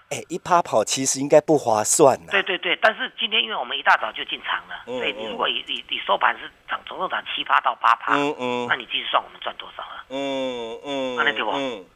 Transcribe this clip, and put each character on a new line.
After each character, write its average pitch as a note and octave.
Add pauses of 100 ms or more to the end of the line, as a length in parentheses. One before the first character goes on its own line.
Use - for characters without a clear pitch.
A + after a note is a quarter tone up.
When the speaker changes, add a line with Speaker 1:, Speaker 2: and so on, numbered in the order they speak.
(100)
Speaker 1:
哎， B2 (100)
一 F3
趴 F3
跑 A2+
其 C3+
实 C3+
应 C#3+
该 D3+
不 D#3
划 A2
算 C3+ (100)
啊。 -
Speaker 2:
对， G3
对， F3+
对， E3+
但 G#3+
是 A#3+
今 A3
天 A3+
因 A3+
为 G#3+
我 D3
们 C3
一 C#3
大 F#3
早 A2
就 C#3
进 B2
场 -
了， -
Speaker 1:
嗯， B2+
Speaker 2:
所 A#2+
以 C#3+
你 A2
如 A2
果 A#2+
以， A#2+
Speaker 1:
嗯。 C#3+
Speaker 2:
以， B2
以 C#3
收 F#3+
盘 -
是 D#3 (180)
涨， -
总 C3+
共 F3+
涨 -
七 -
趴 C#3
到 B2
八 A#2
趴， A2+
Speaker 1:
嗯， C#3+
嗯。 B2
Speaker 2:
那 -
你 B2
继 -
续 B2
算 -
我 -
们 -
赚 A2+
多 -
少 -
了？ -
Speaker 1:
嗯， C3
嗯， C3+
Speaker 2:
啊， B2
那 C#3+
对 C3
不？ G#2+
Speaker 1:
嗯。 -